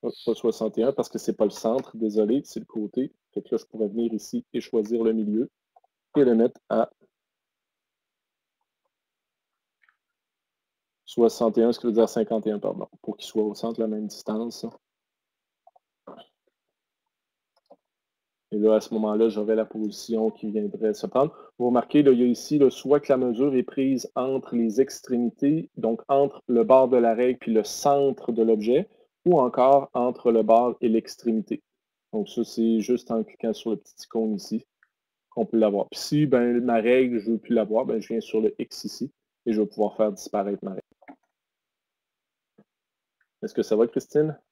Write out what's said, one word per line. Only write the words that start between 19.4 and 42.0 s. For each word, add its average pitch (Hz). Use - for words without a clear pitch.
la 110
position 110
qui 107
viendrait 104
se 104
prendre. 135
Vous 123
remarquez, 123
là, 139
il 120
y 123
a -
ici, 123
là, 135
soit 139
que -
la 135
mesure 127
est 127
prise 135
entre 131
les 117
extrémités, 139
donc 113
entre 139
le 117
bord 131
de 127
la 117
règle 123
puis 113
le 107
centre 139
de 113
l'objet, 113
ou 175
encore 131
entre 123
le 113
bord 117
et 120
l'extrémité. 110
Donc 107
ça, 117
c'est 113
juste 120
en 113
cliquant 113
sur -
le 104
petit -
icône 110
ici 110
qu'on 113
peut -
l'avoir. 104
Puis -
si, 151
ben, 120
ma 123
règle, 123
je 107
veux 110
plus 120
l'avoir, 110
ben, 113
je -
viens 117
sur 110
le 107
X -
ici -
et 117
je 107
vais 104
pouvoir 104
faire 107
disparaître 101
ma 98
règle. 95